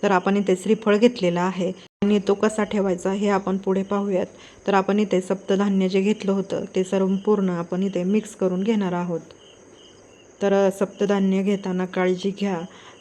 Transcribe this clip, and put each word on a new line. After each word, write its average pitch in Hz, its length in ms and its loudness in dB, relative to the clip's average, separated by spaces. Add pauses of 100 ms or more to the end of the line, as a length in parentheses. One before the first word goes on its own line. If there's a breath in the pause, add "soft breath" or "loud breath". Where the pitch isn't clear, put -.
तर 202 80 2
आपण 196 260 2
इथे 196 200 2
श्रीफळ 208 400 2
घेतलेला 190 460 2
आहे 185 300 -2 (300 loud breath)
आणि 208 160 2 (100)
तो 202 60 4
कसा 214 300 0
ठेवायचा 190 480 -2
हे 202 160 -2
आपण 196 280 0
पुढे 190 260 -2
पाहूयात. 202 440 -2 (400 loud breath)
तर 202 80 2
आपण 196 240 2
इथे 190 220 2
सप्तधान्य 190 680 0
जे 196 120 2
घेतलं 202 320 0
होतं 196 320 -4 (100)
ते 185 100 2
संपूर्ण 190 680 0
आपण 175 320 -2
इथे 190 220 -2
मिक्स 214 300 -2
करून 185 280 -2
घेणार 202 300 0
आहोत. 175 280 -2 (1200)
तर 196 280 4
सप्तधान्य 196 720 0
घेताना 190 440 -2
काळजी 185 440 0
घ्या, 196 300 -4 (400 loud breath)